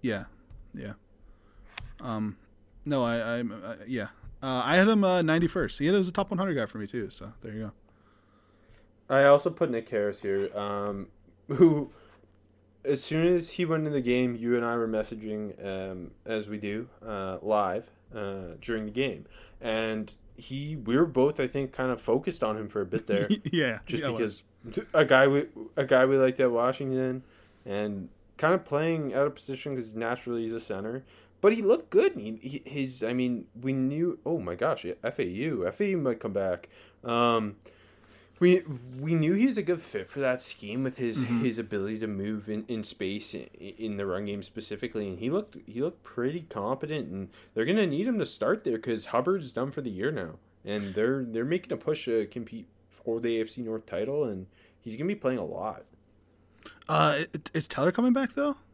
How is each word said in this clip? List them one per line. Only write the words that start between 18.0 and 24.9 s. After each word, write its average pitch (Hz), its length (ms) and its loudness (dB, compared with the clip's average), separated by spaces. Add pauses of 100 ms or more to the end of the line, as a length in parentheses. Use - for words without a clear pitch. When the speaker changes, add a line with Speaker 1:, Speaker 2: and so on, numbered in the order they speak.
Speaker 2:
uh, 98 460 -8
during 110 240 -4
the 104 60 -8
game, 110 360 -4 (340)
and 110 520 -2 (220)
he, 143 400 -8
we 120 220 0
were 165 80 8
both, 139 340 2
I 135 60 2
think, 135 260 -4
kind 127 200 0
of 113 100 -2
focused 131 420 0
on 107 140 0
him 107 100 -6
for 104 140 -2
a 98 40 0
bit 95 200 -4
there, 104 220 2 (120)
Speaker 1:
<laughs> - 120 -6
Yeah, 127 340 0
Speaker 2:
just 120 160 -2
Speaker 1:
yeah, 143 80 -2
it - 40 -2
Speaker 2:
because 110 300 -4 (220)
Speaker 1:
was. 113 140 -6 (140)